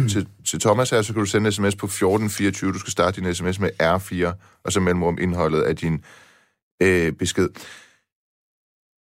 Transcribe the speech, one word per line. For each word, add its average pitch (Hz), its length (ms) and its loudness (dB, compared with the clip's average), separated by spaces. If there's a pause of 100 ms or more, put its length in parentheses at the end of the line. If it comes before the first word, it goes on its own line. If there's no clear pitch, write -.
<clears throat> 113 80 0
til, 101 160 0 (180)
til - 140 -4
Thomas 113 300 2
her, 117 120 2
så 110 120 -4
kan 110 60 -2
du 104 60 2
sende 107 220 2
en 104 40 2
S 98 80 -2
M 101 120 2
S 98 40 -2
på 107 120 -8
fjorten 104 420 2
fireogtyve. 98 440 -2
Du 95 60 -6
skal - 120 -10
starte 87 300 0
din 90 120 -2
S 87 80 -6
M 90 120 -2
S 92 60 -8
med 90 100 0 (120)
R 85 160 4
fire, 87 360 -2 (300)
og - 80 -4
så 101 80 2
mellemrum 87 420 2
indholdet 85 400 0
af 80 140 0
din, 82 280 -4 (800)
øh, 87 280 4
besked. 90 380 -2 (1500)